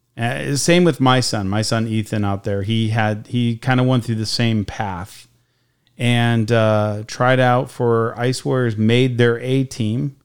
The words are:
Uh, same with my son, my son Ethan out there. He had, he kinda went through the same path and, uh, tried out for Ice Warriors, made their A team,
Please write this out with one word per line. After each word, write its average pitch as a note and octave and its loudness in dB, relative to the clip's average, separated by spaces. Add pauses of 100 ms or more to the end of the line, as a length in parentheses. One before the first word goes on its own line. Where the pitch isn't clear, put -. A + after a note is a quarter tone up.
(160)
Uh, C#3 -4
same E3+ 4
with D3+ 2
my B2+ 4
son, G#2+ -2
my G#2+ 0
son A2+ -2
Ethan A2 -2
out G2+ -4
there. G2+ -2
He A2+ 0
had, G#2+ -2
he A#2+ -2
kinda B2+ 0
went B2+ 2
through A2+ -4
the A2 -4
same A2+ 0
path G2 -10 (680)
and, A#2 0
uh, G#2+ 2
tried B2+ 0
out B2+ 2
for A#2 0
Ice B2+ -2
Warriors, B2+ -2
made A#2+ 2
their A#2 4
A C3 0
team, C3 -4